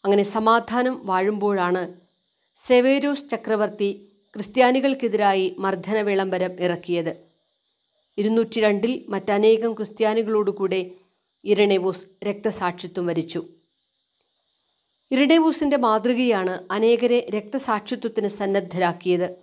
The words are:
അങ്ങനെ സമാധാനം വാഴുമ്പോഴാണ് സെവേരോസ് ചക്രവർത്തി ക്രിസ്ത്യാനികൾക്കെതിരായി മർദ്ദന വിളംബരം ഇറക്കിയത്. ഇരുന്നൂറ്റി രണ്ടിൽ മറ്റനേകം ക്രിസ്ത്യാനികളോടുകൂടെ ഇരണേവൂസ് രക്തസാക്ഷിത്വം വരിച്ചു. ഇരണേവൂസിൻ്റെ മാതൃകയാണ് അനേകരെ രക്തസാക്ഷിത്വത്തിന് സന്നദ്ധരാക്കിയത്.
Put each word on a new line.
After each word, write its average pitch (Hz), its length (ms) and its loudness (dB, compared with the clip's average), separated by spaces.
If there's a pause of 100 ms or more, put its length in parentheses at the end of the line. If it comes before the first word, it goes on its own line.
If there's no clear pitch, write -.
അങ്ങനെ 202 220 4
സമാധാനം 226 680 2 (100)
വാഴുമ്പോഴാണ് 190 760 0 (760)
സെവേരോസ് 269 680 2
ചക്രവർത്തി 208 600 -2 (480)
ക്രിസ്ത്യാനികൾക്കെതിരായി 233 1080 2 (120)
മർദ്ദന 190 420 -2
വിളംബരം 190 600 -2
ഇറക്കിയത്. 175 520 -2 (1040)
ഇരുന്നൂറ്റി 220 420 0
രണ്ടിൽ 214 320 2 (160)
മറ്റനേകം 214 680 2
ക്രിസ്ത്യാനികളോടുകൂടെ 208 1040 -2 (640)
ഇരണേവൂസ് 196 640 2 (180)
രക്തസാക്ഷിത്വം 190 840 -6
വരിച്ചു. 165 340 -4 (1700)
ഇരണേവൂസിൻ്റെ 294 680 2
മാതൃകയാണ് 226 760 0 (160)
അനേകരെ 226 480 2 (120)
രക്തസാക്ഷിത്വത്തിന് 214 1000 -4
സന്നദ്ധരാക്കിയത്. 180 1000 0 (140)